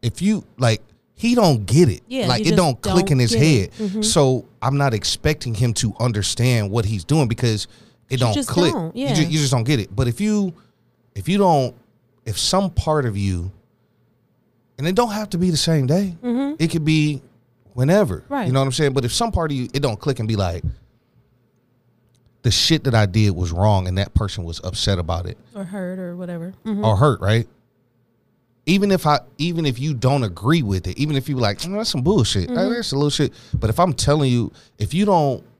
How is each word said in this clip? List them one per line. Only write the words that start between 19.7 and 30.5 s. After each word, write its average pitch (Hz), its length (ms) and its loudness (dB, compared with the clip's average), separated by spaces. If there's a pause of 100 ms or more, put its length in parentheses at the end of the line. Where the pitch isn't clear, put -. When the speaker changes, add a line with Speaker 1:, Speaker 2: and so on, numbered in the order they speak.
Speaker 1:
it 143 100 -2
don't 117 180 -2
click 135 180 -4
and 107 80 -4
be 110 80 0
like, 87 300 -2 (1800)
"The 120 80 2
shit - 340 2
that 127 100 2
I 107 120 4
did 98 300 2
was 87 160 -2
wrong," 95 340 2
and 92 120 -2
that 98 160 -4
person 98 280 -2
was 82 220 -10
upset 95 340 -2
about 85 280 -4
it. 90 120 -12 (160)
Speaker 2:
Or 196 80 -10
hurt 185 380 -10
or 175 160 -12
whatever. 175 380 -12 (120)
Mm-hmm. 208 180 -4
Speaker 1:
Or 107 120 4
hurt, 135 240 2
right? 110 260 0 (1200)
Even 196 240 2
if 185 160 2
I, 147 140 2 (180)
even 165 260 -2
if 123 140 -2
you 147 160 -2
don't 127 300 2
agree 107 380 0